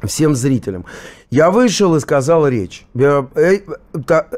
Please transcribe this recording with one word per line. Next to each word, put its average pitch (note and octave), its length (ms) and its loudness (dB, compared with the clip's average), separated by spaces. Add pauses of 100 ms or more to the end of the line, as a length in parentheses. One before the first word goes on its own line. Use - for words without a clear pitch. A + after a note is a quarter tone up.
всем D3+ 300 0
зрителям. A#2 520 -4 (440)
Я D#3 220 2
вышел G3+ 440 2
и D3 40 2
сказал D3+ 480 0
речь. A2 480 -6
Я, C#3 400 0
э, F3+ 240 2 (480)
та-, D#3+ 300 0